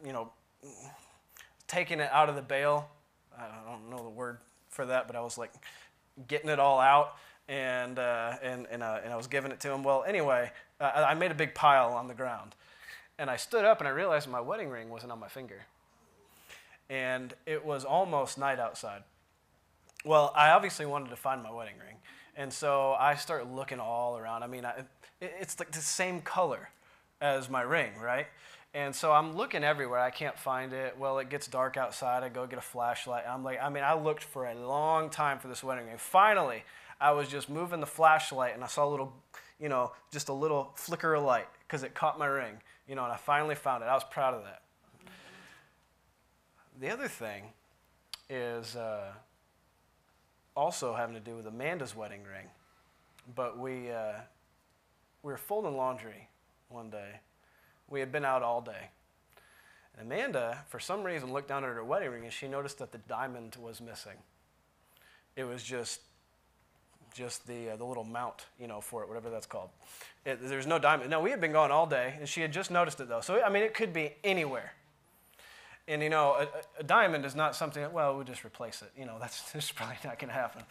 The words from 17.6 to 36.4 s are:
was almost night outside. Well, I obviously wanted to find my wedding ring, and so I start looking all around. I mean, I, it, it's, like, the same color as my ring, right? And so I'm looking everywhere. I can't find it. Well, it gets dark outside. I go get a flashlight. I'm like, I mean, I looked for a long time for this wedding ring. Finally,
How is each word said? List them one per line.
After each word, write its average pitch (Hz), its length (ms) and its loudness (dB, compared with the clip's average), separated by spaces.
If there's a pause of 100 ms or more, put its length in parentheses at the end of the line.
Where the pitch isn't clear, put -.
was 139 200 -4
almost 147 540 2
night 139 200 0
outside. 104 440 -6 (1000)
Well, 151 320 6
I 151 140 10
obviously 180 360 6
wanted 143 240 -4
to 120 60 -10
find 131 260 -4
my 110 80 -12
wedding 110 340 -10
ring, - 120 -20 (400)
and 139 160 -6
so 139 460 4
I 143 160 6
start 135 360 -4
looking 131 300 -8
all 120 380 -2
around. 113 240 -6
I 120 40 -6
mean, 123 180 -10
I, 120 160 -6 (400)
it, 175 200 -8
it's, - 180 -8
like, 165 120 -8
the 156 100 -8
same 180 400 -2
color 165 480 0 (520)
as 135 280 0
my 131 140 0
ring, 127 380 0
right? 127 260 0 (480)
And 143 200 -4
so 156 180 4
I'm 156 240 6
looking 208 260 0
everywhere. 135 380 2
I 127 100 4
can't 139 260 -4
find 131 360 -4
it. 131 260 -6
Well, 135 220 0
it 127 100 -8
gets 139 160 -4
dark 131 300 0
outside. 127 480 0
I 127 40 -4
go 127 180 -4
get 123 120 -10
a 113 40 -8
flashlight. 120 640 -2
I'm 127 180 -6
like, 131 180 -4
I 143 60 -2
mean, 143 160 -2
I 151 100 6
looked 151 300 0
for 127 220 -8
a 117 80 -6
long 151 560 0
time 143 280 0
for 131 80 -14
this 127 160 -10
wedding 127 240 -4
ring. 113 100 -12
Finally, 185 680 6 (360)